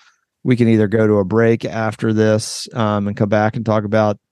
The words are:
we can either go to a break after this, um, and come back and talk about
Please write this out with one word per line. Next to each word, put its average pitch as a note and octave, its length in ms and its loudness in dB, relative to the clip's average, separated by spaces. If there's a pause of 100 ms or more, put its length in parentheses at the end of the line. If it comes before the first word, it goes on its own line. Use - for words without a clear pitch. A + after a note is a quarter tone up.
(440)
we B2+ 120 0
can A#2 120 2
either G#2+ 200 4
go A2 180 0
to G#2+ 140 2
a G2+ 60 2
break A2+ 380 2
after A2 480 -4
this, A2 600 0
um, G#2 340 -2
and G2+ 80 -6
come G#2+ 140 0
back G#2+ 260 0
and A2+ 80 -8
talk G#2+ 200 0
about G#2 340 0 (140)